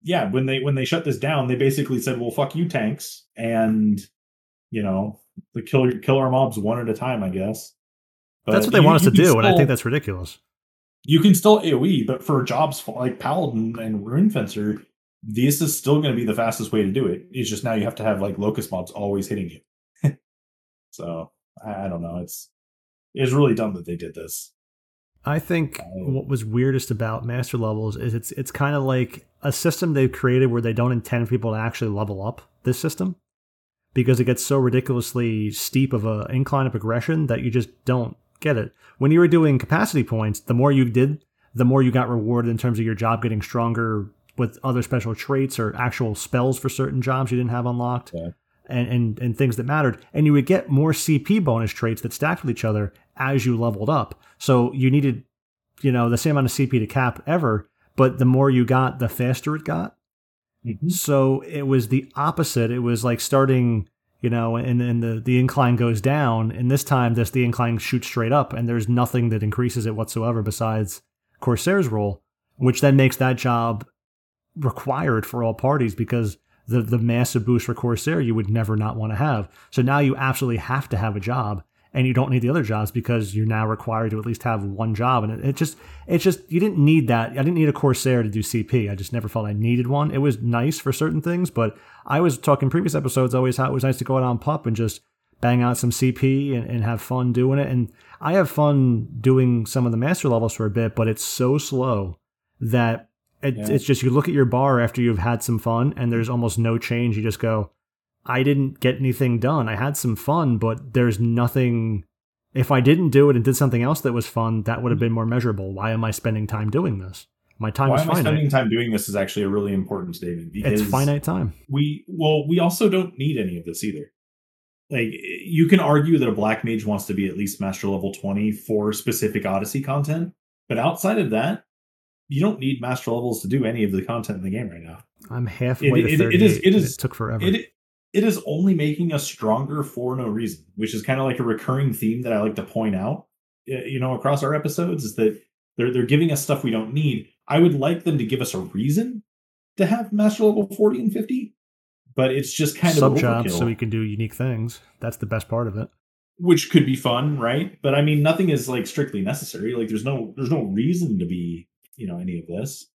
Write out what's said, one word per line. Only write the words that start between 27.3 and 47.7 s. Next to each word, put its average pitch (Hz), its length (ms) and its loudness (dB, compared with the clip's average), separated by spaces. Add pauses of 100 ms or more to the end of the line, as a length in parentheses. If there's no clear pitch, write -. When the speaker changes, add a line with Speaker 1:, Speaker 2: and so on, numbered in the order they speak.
Speaker 2:
Levels 110 380 -2
is 113 180 -4
it's, - 180 -8
it's - 180 -8
kinda 143 300 -2
like 131 460 -2 (160)
a 143 100 -2
system 165 400 0
they've 135 180 4
created 127 360 2
where 120 160 0
they 117 100 0
don't 120 200 2
intend 117 360 -2
people 117 240 -2
to 110 60 -4
actually 113 320 -4
level 101 360 -4
up - 160 -8 (220)
this 127 140 0
system, 180 380 -4 (800)
because 127 240 4
it 123 60 4
gets 123 180 0
so 139 140 0
ridiculously 120 920 0
steep 131 420 0
of 110 120 -2
a 110 260 -4
incline 135 360 0
of 120 60 -4
progression 123 560 -2
that 123 140 -2
you 123 80 -2
just 117 180 0 (160)
don't 123 320 -2 (240)
get 147 160 0
it. 110 160 -6 (260)
When 139 140 4
you 165 80 8
were 175 80 8
doing 156 300 6
capacity 160 440 0
points, 107 380 -2
the - 140 -2
more 135 180 4
you 135 120 6
did, 127 400 0 (300)
the 123 100 2
more 131 180 6
you 123 100 4
got 123 160 2
rewarded 117 420 0
in 117 80 -2
terms 120 200 -2
of 113 60 0
your 113 100 -2
job 113 280 0
getting 110 200 -2
stronger 113 680 -2 (260)
with 117 280 -4
other 123 180 0
special 113 320 -2
traits 135 440 -2
or 110 180 -2
actual 117 380 -2
spells 127 440 0
for 131 100 -4
certain 135 340 -2
jobs 131 280 -2
you 123 80 0
didn't 123 120 0
have 120 160 -2
unlocked, 123 480 -4